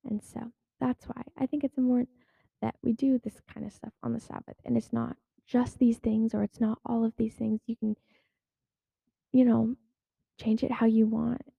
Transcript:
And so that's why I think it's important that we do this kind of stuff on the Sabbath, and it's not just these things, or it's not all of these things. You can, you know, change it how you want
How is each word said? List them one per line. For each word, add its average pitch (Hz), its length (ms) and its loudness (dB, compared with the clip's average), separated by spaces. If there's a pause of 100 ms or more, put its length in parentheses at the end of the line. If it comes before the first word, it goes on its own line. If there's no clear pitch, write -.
And 214 200 -6
so - 280 -12 (280)
that's 254 260 -4
why - 160 -12 (140)
I 262 100 -2
think 294 160 -4
it's 269 160 -4
important 247 300 2 (540)
that - 200 -4
we 240 100 0
do 262 260 2
this - 220 -8 (120)
kind 214 140 -12
of 208 60 -10
stuff - 200 -16 (100)
on 233 120 -4
the 233 60 -6
Sabbath, - 440 -14
and 240 120 -2
it's - 160 -2
not 226 240 -4 (300)
just - 320 -2
these 233 200 4
things, 220 360 0
or 208 80 0
it's - 180 -6
not 220 240 0
all 226 200 0
of 226 120 0
these 220 180 -2
things. 220 320 -2
You 226 100 -6
can, 214 200 -2 (1400)
you 254 120 8
know, 226 320 4 (640)
change 220 240 0
it 262 80 -2
how 233 140 0
you 220 200 6
want 233 360 -2 (160)